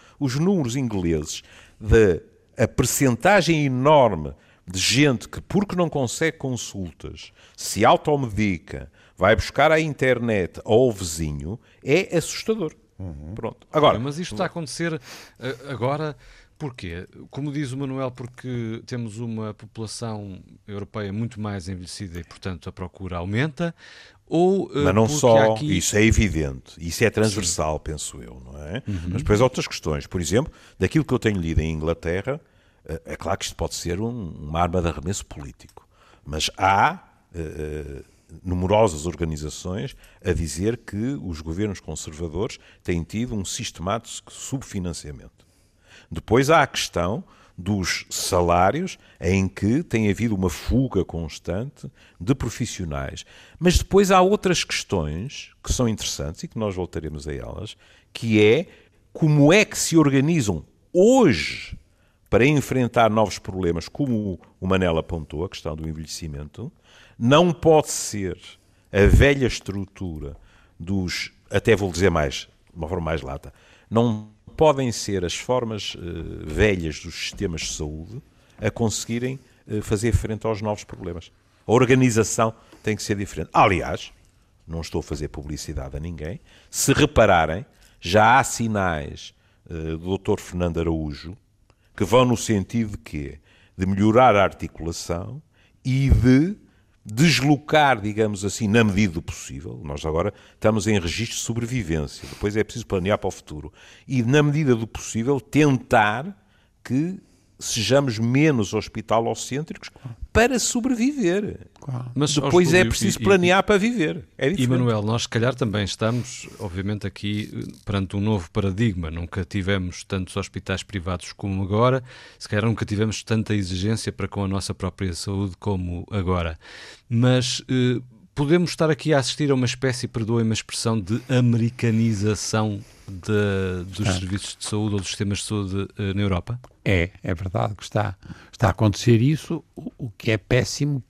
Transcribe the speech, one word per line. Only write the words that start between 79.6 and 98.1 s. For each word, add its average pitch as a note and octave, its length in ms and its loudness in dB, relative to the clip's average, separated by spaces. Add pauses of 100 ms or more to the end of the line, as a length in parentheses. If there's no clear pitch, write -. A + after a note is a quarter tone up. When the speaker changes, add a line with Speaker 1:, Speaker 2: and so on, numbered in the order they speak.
Speaker 1:
eh, G#2+ 140 -6
fazer A2 300 -2
frente G#2+ 340 -2
aos G#2+ 160 -2
novos G#2+ 220 -6
problemas. F2 480 -12 (340)
A G2+ 60 -2
organização A#2 800 4 (300)
tem G#2+ 120 -2
que F#2+ 60 -8
ser G#2+ 140 -2
diferente. F#2+ 380 -8
Aliás, F2+ 580 2 (560)
não E2 140 -8
estou E2+ 180 -6
a D2+ 40 -4
fazer D2+ 260 -8
publicidade C#2+ 680 -10
a - 20 -8
ninguém, E2 400 -10 (300)
se - 240 0
repararem, G2+ 720 4 (340)
já G#2+ 380 6
há C3 60 6
sinais, F2+ 920 -4 (360)
eh, - 40 -14
do D#2+ 260 -6
doutor F#2+ 400 -2
Fernando F2 400 -2
Araújo D#2+ 560 -4 (640)
que G#2 60 0
vão A#2 180 6
no B2 140 2
sentido G#2+ 540 -2
de G2+ 80 -10
quê? D2 400 -10 (380)
De F#2 80 -2
melhorar G#2+ 480 6
a G2+ 80 6
articulação F2 1000 -4 (420)
e C3+ 260 2
de B2+ 460 6 (480)
deslocar, C3+ 960 4
digamos G#2 460 0